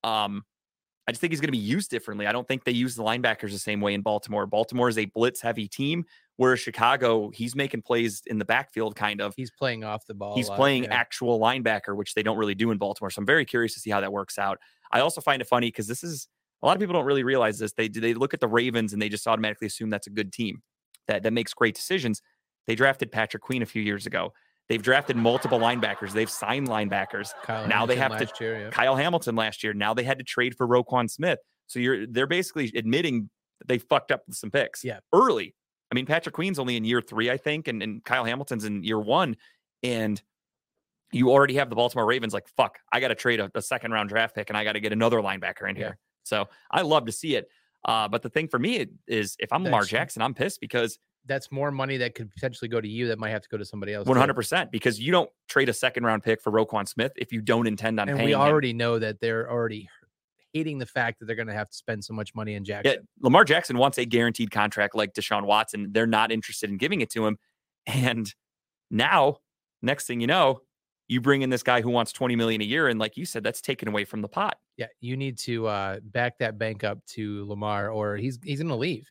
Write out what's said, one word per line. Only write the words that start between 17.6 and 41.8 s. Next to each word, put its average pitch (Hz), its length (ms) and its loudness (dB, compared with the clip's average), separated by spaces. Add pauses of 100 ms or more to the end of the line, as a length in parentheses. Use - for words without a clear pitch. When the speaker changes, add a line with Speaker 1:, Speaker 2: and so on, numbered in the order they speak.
Speaker 1:
They, 113 140 -2
they 113 260 0
look 127 200 0
at - 80 -6
the 123 60 2
Ravens 117 440 2
and 104 100 -2
they 104 80 -2
just 104 180 -4
automatically 110 400 0
assume 110 220 -6
that's 101 180 -4
a 101 40 -16
good 101 220 -4
team 110 280 -6 (460)
that, 101 160 -2
that 110 80 2
makes 117 220 -2
great 113 220 2
decisions. 131 460 -2 (440)
They 113 100 -2
drafted 131 360 2
Patrick 110 320 -4
Queen 127 180 -2
a 110 40 -2
few 110 160 -6
years 104 240 -4
ago. - 280 -4 (360)
They've 113 120 0
drafted 131 340 4
multiple 117 440 2
linebackers. 110 520 0
They've 107 180 0
signed 131 380 -2
linebackers. 104 640 -2 (120)
Speaker 2:
Kyle 110 240 -4
Speaker 1:
Now 107 180 2
they 123 100 2
Speaker 2:
Hamilton - 20 -2
Speaker 1:
have 131 120 2
to 113 240 -4
Speaker 2:
last - 80 -12
year, 110 200 -6
yeah. 107 80 -10
Speaker 1:
Kyle 131 260 2
Hamilton 151 400 0
last 110 280 -2
year. 107 100 -2
Now 104 200 0
they 120 100 0
had 135 140 0
to 131 80 -12
trade 123 320 -2
for 127 100 0
Roquan 123 420 2
Smith. 160 300 -2 (280)
So - 120 -8
you're, 120 280 0
they're 123 200 0
basically 160 480 -2
admitting 120 540 0 (300)
that - 80 -20
they 127 100 2
fucked - 340 0
up 127 200 -2
some - 200 -10
picks - 320 -2
Speaker 2:
Yeah. 117 160 -6 (140)
Speaker 1:
early. 165 400 4 (380)
I 117 40 -2
mean, 127 100 0
Patrick 160 300 0
Queen's 170 240 -2
only 123 160 0
in 110 80 -2
year 120 180 4
three, 113 300 -2
I 135 60 0
think, 151 320 -2
and, 113 140 -4
and 110 200 -8
Kyle 123 220 0
Hamilton's 120 400 -4
in 104 180 -4
year 107 160 0
one. 123 380 0 (460)
And 110 380 -2 (920)
you 123 180 6
already 139 220 6
have 135 160 0
the 117 80 -6
Baltimore 120 280 2